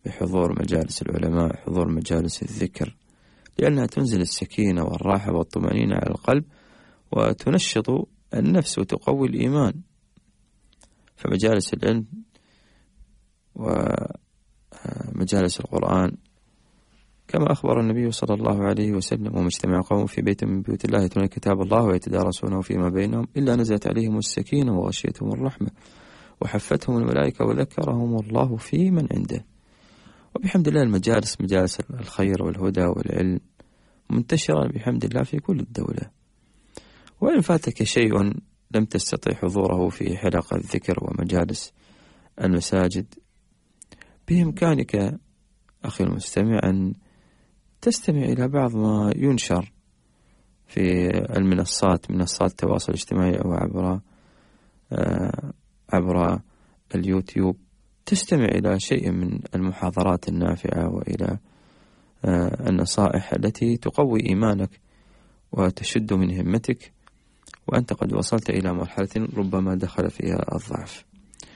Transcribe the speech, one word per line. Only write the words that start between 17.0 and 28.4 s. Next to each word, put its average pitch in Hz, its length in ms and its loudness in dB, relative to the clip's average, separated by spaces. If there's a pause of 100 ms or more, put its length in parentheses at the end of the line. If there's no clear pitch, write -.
كما 143 240 2
أخبر 127 280 2
النبي 117 320 0
صلى - 220 -2
الله 104 300 0
عليه 104 280 0
وسلم: 104 460 -2
"وما 90 100 0
اجتمع 90 340 0
قوم 101 240 0
في - 160 -4
بيت 98 220 0
من 95 180 -2
بيوت 104 240 -4
الله 101 180 2
يتلون 95 220 0
كتاب 95 360 0
الله 107 220 2
ويتدارسونه 92 800 0
فيما 92 280 0
بينهم 107 380 0 (100)
إلا 131 180 2
نزلت 113 320 2
عليهم 110 300 0
السكينة 120 640 0
وغشيتهم 95 520 -2
الرحمة 131 360 -4 (760)
وحفتهم - 560 -2
الملائكة - 480 0
وذكرهم 120 760 0
الله 113 360 0